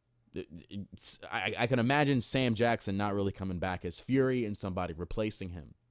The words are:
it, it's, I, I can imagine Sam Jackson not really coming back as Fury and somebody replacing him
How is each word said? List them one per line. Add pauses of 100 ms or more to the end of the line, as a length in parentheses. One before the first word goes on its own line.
(340)
it, (220)
it's, (120)
I,
I
can
imagine
Sam
Jackson
not
really
coming
back
as
Fury
and
somebody
replacing
him (180)